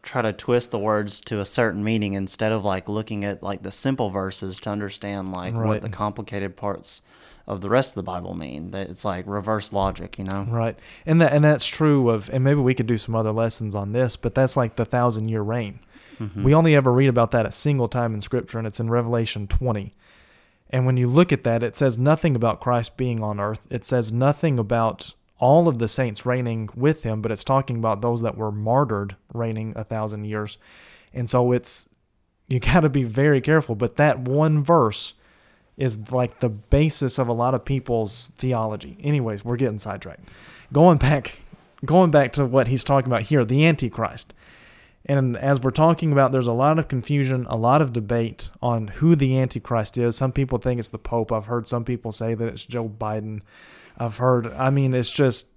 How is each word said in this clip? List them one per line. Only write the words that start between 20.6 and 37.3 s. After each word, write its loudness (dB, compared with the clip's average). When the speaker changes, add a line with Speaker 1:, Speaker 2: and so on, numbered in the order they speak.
Speaker 2:
And 0
when 2
you 2
look 4
at 0
that, 2
it -6
says 2
nothing 2
about 0
Christ -2
being -4
on -4
earth. -4
It -8
says 0
nothing 2
about -2
all 6
of -2
the -2
saints -4
reigning -2
with 0
him, -4
but -4
it's -6
talking 0
about -2
those 0
that -4
were -4
martyred 0
reigning -6
a -8
thousand -6
years. -6
And -6
so 4
it's, -4
you 0
gotta 4
be 0
very 2
careful, 2
but -2
that 4
one 2
verse 2
is, -4
like, -2
the 2
basis 2
of 0
a 0